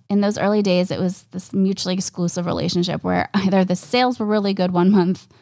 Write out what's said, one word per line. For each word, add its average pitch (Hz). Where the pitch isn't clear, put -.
in 202
those 208
early 208
days, 180
it -
was 185
this -
mutually 190
exclusive 175
relationship 175
where 180
<laughs> -
either 190
the 185
sales 247
were 220
really 208
good 180
one 175
month 185